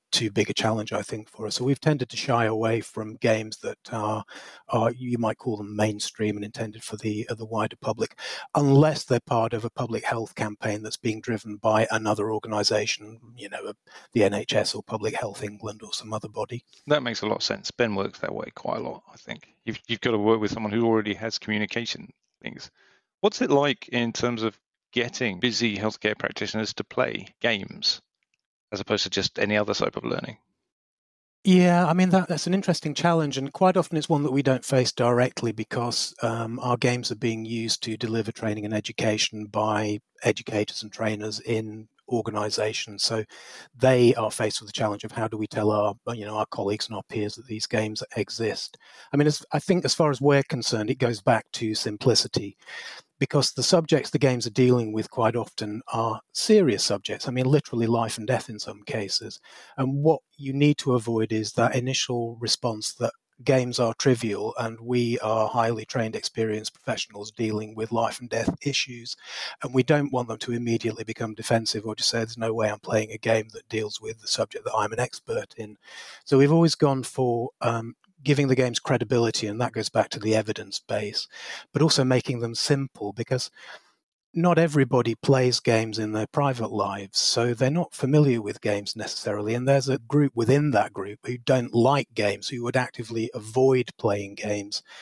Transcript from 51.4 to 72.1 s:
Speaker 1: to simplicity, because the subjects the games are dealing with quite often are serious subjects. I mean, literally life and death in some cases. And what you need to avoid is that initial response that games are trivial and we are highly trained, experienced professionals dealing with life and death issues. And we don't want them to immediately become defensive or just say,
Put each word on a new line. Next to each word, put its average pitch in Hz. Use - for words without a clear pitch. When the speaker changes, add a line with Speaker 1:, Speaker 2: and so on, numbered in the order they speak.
Speaker 1:
to 110
simplicity, 104
because 135
the 131
subjects 160
the 135
games 123
are 117
dealing 123
with 110
quite 113
often 110
are 113
serious 175
subjects. -
I 135
mean, 127
literally 131
life 117
and 107
death 117
in 107
some 104
cases. 107
And 135
what 156
you 135
need 147
to 131
avoid 113
is 110
that 120
initial 120
response 110
that 117
games 127
are 113
trivial 113
and 117
we 120
are 110
highly 113
trained, 113
experienced 107
professionals -
dealing 107
with 110
life 113
and 123
death 117
issues. 120
And 127
we 131
don't 143
want 123
them 113
to 123
immediately 117
become 110
defensive 110
or 110
just -
say, 120